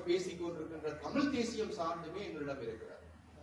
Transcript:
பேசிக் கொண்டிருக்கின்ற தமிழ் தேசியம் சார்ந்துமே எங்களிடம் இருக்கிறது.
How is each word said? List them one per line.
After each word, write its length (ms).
பேசிக் 320
கொண்டிருக்கின்ற 640
தமிழ் 320
தேசியம் 440
சார்ந்துமே 480
எங்களிடம் 380
இருக்கிறது. 420